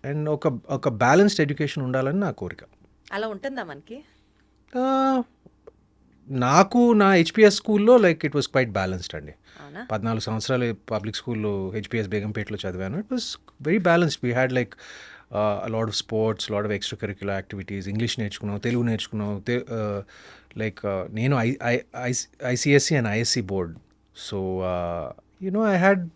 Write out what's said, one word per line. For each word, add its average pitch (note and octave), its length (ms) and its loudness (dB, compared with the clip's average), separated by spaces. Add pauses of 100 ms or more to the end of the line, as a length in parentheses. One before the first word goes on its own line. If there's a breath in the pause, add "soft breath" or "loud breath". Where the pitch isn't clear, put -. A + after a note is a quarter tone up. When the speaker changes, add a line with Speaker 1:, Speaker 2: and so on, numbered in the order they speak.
Speaker 1:
And D3+ 240 -2
ఒక, D3+ 140 -2 (280)
ఒక C#3 140 -2
బ్యాలెన్స్డ్ D3 540 6
ఎడ్యుకేషన్ C#3+ 420 -2
ఉండాలని C3+ 400 0
నా D3+ 40 -2 (100)
కోరిక. F2+ 240 -10 (520)
Speaker 2:
అలా G#3+ 120 -4
ఉంటుందా A#3 420 -8
మనకి? D3 280 -16 (840 soft breath)
Speaker 1:
ఆ, - 20 0 (1600)
నాకు F#3+ 360 6 (200)
నా G3 60 8 (120)
హెచ్పిఎస్ G3+ 420 6
స్కూల్లో, G#3+ 440 6
like, D#3+ 220 4
it - 100 -4
was C3 180 0
quite B2+ 220 2
balanced F#2 400 -4
అండి. D2+ 160 -14 (300 soft breath)
Speaker 2:
అవునా? E3+ 280 -16
Speaker 1:
పద్నాలుగు A2 360 -2
సంవత్సరాలు A#2+ 400 -2 (260)
పబ్లిక్ G#2+ 280 -4
స్కూల్లో A2 320 -4 (240)
హెచ్పిఎస్ G#2 380 -4
బేగంపేటలో G#2 480 -4
చదివాను. F#2+ 400 -6
It - 120 -10
was A3+ 100 -6 (420)
very F#3+ 220 2
balanced. E3+ 380 2
We A#2+ 140 0
had, B2+ 180 0
like, A#2+ 140 -4 (680 loud breath)
uh, G#2 180 0 (100)
a A2+ 80 -6
lot A2+ 160 -2
of - 120 -8
sports, A2 400 -2 (120)
lot G#2 140 0
of G#2 100 -2
extracurricular G2+ 640 -6
activities. G2 400 -10 (100)
ఇంగ్లీష్ A2+ 300 -2
నేర్చుకున్నాం, G2+ 340 -6 (120)
తెలుగు A#2+ 220 0
నేర్చుకున్నాం, G#2+ 400 -4 (180)
తె-, A#2+ 140 -2 (180)
uh, G2+ 200 -4 (640 loud breath)
like, G#2+ 180 -6 (120)
uh, F#2 100 -4 (160)
నేను C3+ 160 2 (100)
I, A2+ 40 2 (240)
I, B2+ 40 0 (320)
I, - 20 -2 (440)
ఐసిఎస్సి C#3+ 440 4
and A2+ 180 0
ఐఎస్సి A#2 360 -2
board. F2 180 -2 (580)
So, G2+ 100 -6 (340)
uh, F2 340 -4 (380)
you F#3 100 -4
know, A3 100 2 (100)
I F3 120 2
had G3 140 4 (140)